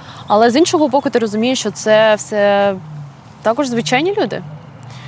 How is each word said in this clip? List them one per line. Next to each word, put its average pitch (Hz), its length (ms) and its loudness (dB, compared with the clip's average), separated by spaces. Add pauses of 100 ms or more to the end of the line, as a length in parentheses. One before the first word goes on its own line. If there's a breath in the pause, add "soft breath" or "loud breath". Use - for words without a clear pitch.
(280 loud breath)
Але, 220 220 4
з 226 60 2
іншого 311 320 2
боку, 269 220 0
ти 240 100 0
розумієш, 226 400 -2
що 208 120 -4
це 214 440 4
все 202 580 0 (680)
також 240 260 0
звичайні 254 500 -2
люди. 240 240 -2 (680 loud breath)